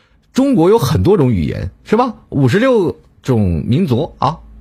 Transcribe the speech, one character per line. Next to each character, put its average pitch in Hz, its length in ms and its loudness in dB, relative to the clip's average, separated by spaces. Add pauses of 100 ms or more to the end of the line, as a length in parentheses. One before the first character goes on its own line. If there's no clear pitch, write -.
(320)
中 269 220 0
国 170 160 2
有 226 80 4
很 135 240 -2
多 185 140 2
种 135 140 2
语 92 140 -2
言， 58 260 -6 (140)
是 - 120 0
吧？ 247 180 -2 (160)
五 135 180 0
十 120 100 2
六 233 380 0 (260)
种 98 440 -2
民 165 200 0
族 131 320 -2
啊， 156 200 -2 (220)